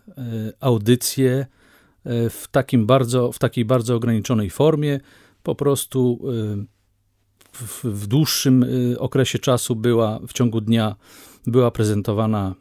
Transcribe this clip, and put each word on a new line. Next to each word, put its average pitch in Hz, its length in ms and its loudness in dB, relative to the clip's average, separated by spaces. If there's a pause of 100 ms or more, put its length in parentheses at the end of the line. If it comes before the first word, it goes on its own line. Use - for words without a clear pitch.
e, 160 140 -16 (380)
audycje, 127 880 0 (580)
e, 117 260 0
w - 200 -16
takim 127 360 2
bardzo, 123 460 2
w - 60 -14
takiej 120 260 -2
bardzo 120 300 0
ograniczonej 113 560 0
formie. 147 500 0 (420)
Po - 120 -4
prostu, 131 680 0
e, 107 420 -4 (880)
w, - 320 -14
w 104 220 -6
dłuższym, 131 580 4 (280)
e, 120 60 -4
okresie 123 400 0
czasu 123 380 0
była, 113 520 2
w - 40 -18
ciągu 113 280 0
dnia 110 360 0 (500)
była 120 240 4
prezentowana, 107 920 0